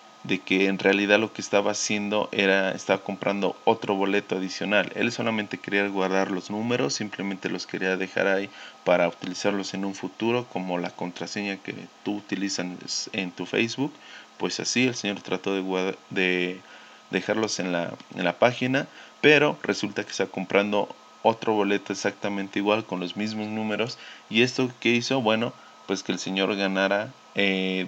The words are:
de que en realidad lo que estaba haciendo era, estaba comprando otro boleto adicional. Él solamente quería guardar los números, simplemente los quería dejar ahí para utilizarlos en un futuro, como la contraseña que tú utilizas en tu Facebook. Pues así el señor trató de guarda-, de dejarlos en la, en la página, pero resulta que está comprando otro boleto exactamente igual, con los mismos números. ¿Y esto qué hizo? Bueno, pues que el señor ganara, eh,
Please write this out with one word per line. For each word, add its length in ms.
de 160
que 280
en 120
realidad 400
lo 140
que 80
estaba 320
haciendo 600
era, 400
estaba 300
comprando 640
otro 300
boleto 420
adicional. 580
Él 180
solamente 460
quería 300
guardar 420
los 200
números, 440
simplemente 540
los 180
quería 300
dejar 300
ahí 240
para 240
utilizarlos 640
en 100
un 100
futuro, 580
como 260
la 120
contraseña 680
que 180
tú 120
utilizas 960
en 200
tu 140
Facebook. 460
Pues 200
así 300
el 80
señor 240
trató 340
de 60
guarda-, 360
de 500
dejarlos 500
en 120
la, 200
en 80
la 140
página, 500
pero 420
resulta 400
que 80
está 160
comprando 680
otro 300
boleto 400
exactamente 640
igual, 260
con 140
los 180
mismos 300
números. 520
¿Y 140
esto 280
qué 100
hizo? 300
Bueno, 320
pues 160
que 100
el 60
señor 380
ganara, 560
eh, 520